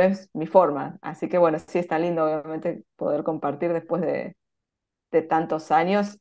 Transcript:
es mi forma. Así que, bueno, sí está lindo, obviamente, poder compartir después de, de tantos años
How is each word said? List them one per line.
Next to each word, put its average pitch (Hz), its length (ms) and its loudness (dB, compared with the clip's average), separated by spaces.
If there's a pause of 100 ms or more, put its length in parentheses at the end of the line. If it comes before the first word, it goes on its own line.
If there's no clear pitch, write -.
es 196 320 0
mi 156 120 -4
forma. 147 560 2
Así 160 260 -8
que, 180 100 0
bueno, 165 220 4
sí - 180 -4
está 175 200 -2
lindo, 170 260 0
obviamente, 156 600 -4 (120)
poder 147 280 -2
compartir 156 480 -2
después 170 300 -2
de, 143 340 -4 (760)
de 160 100 4
tantos 160 500 -2
años 202 480 2